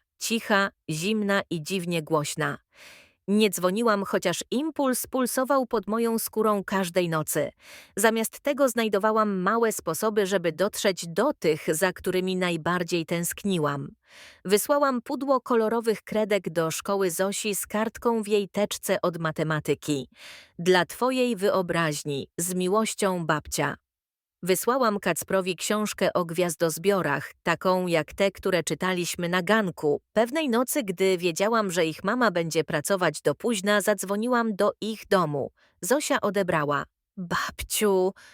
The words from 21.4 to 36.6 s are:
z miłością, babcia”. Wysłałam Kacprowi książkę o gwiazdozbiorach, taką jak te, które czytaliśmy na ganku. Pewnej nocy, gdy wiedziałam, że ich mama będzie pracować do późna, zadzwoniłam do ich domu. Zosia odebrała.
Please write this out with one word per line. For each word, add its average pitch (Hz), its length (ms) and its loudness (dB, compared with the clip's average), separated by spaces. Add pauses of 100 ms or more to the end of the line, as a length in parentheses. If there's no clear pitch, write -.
z 180 180 -2
miłością, 185 720 0
babcia”. 147 500 -2 (680)
Wysłałam 208 560 2
Kacprowi 190 560 -2
książkę 208 580 0
o 175 120 0
gwiazdozbiorach, 165 1080 0 (120)
taką 185 440 2
jak 160 260 0
te, 196 180 2
które 180 320 0
czytaliśmy 175 640 -2
na 180 120 2
ganku. 185 600 2 (120)
Pewnej 254 360 2
nocy, 254 340 0
gdy 190 340 2
wiedziałam, 196 540 0
że 170 140 2
ich 160 180 -4
mama 226 280 2
będzie 165 320 0
pracować 165 580 0
do 147 140 2
późna, 208 460 0
zadzwoniłam 214 720 0
do 208 160 2 (100)
ich 208 280 -6
domu. 151 420 0 (300)
Zosia 254 400 0
odebrała. 170 640 0 (340)